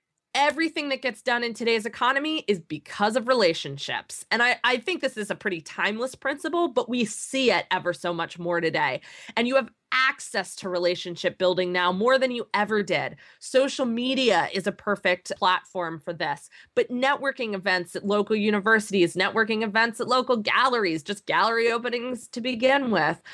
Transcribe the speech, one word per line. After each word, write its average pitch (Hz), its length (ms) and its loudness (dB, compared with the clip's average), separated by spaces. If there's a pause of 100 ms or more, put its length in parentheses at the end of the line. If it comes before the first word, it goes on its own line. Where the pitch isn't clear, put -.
(380)
Everything 294 520 0
that 269 100 -4
gets 247 220 -6
done 240 200 0
in 233 120 -4
today's 226 320 0
economy 277 600 -2
is 202 140 0
because 202 560 -4
of 233 100 0
relationships. 160 1040 0
And 226 120 2
I, 247 220 4
I 247 120 2
think 349 240 -4
this 180 160 -4
is 208 140 -6
a - 40 -4
pretty 180 280 -4
timeless 214 520 -4
principle, 302 540 -2
but 240 220 -2
we 247 160 0
see 262 440 -2
it 175 200 2
ever 175 240 -2
so 175 180 -4
much 165 260 -6
more 170 220 -2
today. 156 400 0 (340)
And 240 140 0
you 262 80 2
have 254 140 0 (220)
access 262 640 -2
to 196 120 -8
relationship 175 680 -2
building 180 340 2
now 180 200 2
more 233 260 2
than 254 140 0
you 240 200 -6
ever 208 300 0
did. 151 320 -2 (240)
Social 269 480 0
media 240 640 2
is 190 140 -4
a 202 60 0
perfect 190 640 -2
platform 180 640 -2
for - 120 -8
this, 151 380 -6 (240)
but - 160 2
networking 262 640 -2
events 185 400 -2
at - 100 -6
local 208 300 2
universities, 208 800 2
networking 214 480 0
events 226 380 0
at 214 80 -4
local 254 280 2
galleries, 208 680 2
just 202 200 -8
gallery 226 460 2
openings 240 580 -4
to - 120 -10
begin 254 500 2
with, 160 320 2 (120)